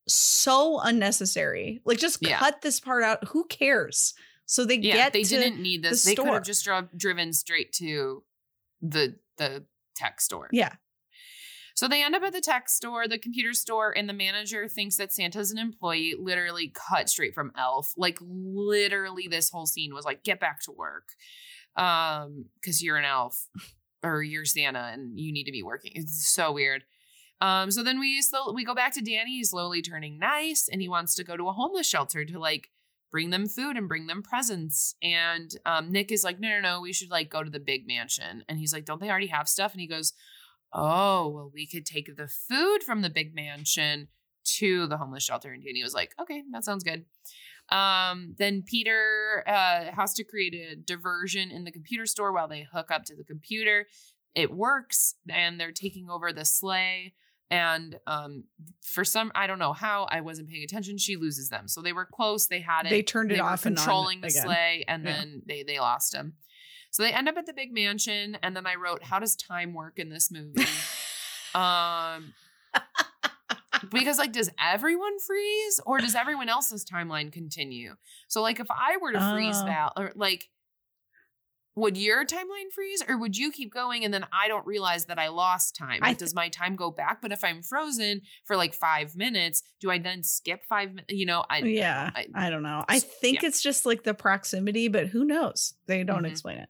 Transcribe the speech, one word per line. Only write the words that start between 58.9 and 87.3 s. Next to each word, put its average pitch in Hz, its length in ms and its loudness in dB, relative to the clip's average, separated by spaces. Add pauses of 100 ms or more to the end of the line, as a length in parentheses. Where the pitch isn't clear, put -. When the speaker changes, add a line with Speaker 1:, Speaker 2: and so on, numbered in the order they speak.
Speaker 2:
some, 220 280 0
I 196 120 2
don't 190 120 -2
know 151 140 2
how, 202 380 -2
I 165 120 -2
wasn't 156 280 -10
paying 156 140 -12
attention, 196 340 -6
she 196 180 -2
loses 147 340 -4
them. 104 180 -8
So - 140 -4
they 175 120 -2
were 180 120 -4
close, 214 420 0
they 180 120 -2
had 165 260 0
it. - 40 0
Speaker 1:
They 208 120 4
turned 220 300 0
it 208 40 4
Speaker 2:
They 190 60 4
were 175 60 2
Speaker 1:
off 180 180 0
and 196 120 2
on 151 60 2
Speaker 2:
controlling 185 380 2
the 180 60 -6
Speaker 1:
again. - 160 2
Speaker 2:
sleigh, 170 440 2
and 160 160 -2
Speaker 1:
Yeah. 156 120 -2
Speaker 2:
then 151 300 -8
they, 147 160 -6
they 143 180 -2
lost 123 340 2
him. 147 220 -8 (540)
So - 120 0
they 233 100 4
end 269 160 2
up 320 100 0
at 339 80 -6
the 330 80 -14
big 262 180 -8
mansion, 208 720 0
and 185 140 -2
then 185 100 -6
I 180 100 0
wrote, 175 280 -4
"How 190 140 0
does 214 180 0
time 175 380 -6
work 160 240 -12
in 165 120 -8
this 160 200 0
movie?" 156 320 -2
Speaker 1:
<laughs> - 920 -6
Speaker 2:
Um, 170 800 0 (1600)
because, 254 280 2
like, 277 140 2
does 214 260 0
everyone 330 640 2
freeze, 415 640 0
or 269 140 2
does 233 140 2
everyone 254 340 0
else's 226 360 0
timeline 160 480 -6
continue? 139 640 -10 (320)
So, 220 140 0
like, 226 180 0
if 220 100 -8
I 277 280 2
were 311 140 -4
to 202 80 2
freeze 208 420 0
Speaker 1:
Oh. 190 40 -2
Speaker 2:
Val, 156 300 0
or, 196 200 -4
like, 190 340 0 (1300)
would 208 200 2
your 214 300 4
timeline 381 480 -8
freeze, 392 340 -4
or 254 100 2
would 214 180 -2
you 285 160 0
keep 269 200 -8
going 240 320 -2
and 208 80 2
then 190 200 -2
I 196 160 4
don't 214 180 -2
realize 180 400 0
that 170 120 -6
I 156 100 2
lost 180 480 2
time? 131 260 -4
Speaker 1:
I 170 60 6
Speaker 2:
Like, - 100 2
Speaker 1:
th- 170 120 -2
Speaker 2:
does 170 40 4
my 170 140 6
time 180 260 -2
go 175 160 -2
back? 156 320 -2
But 214 80 -4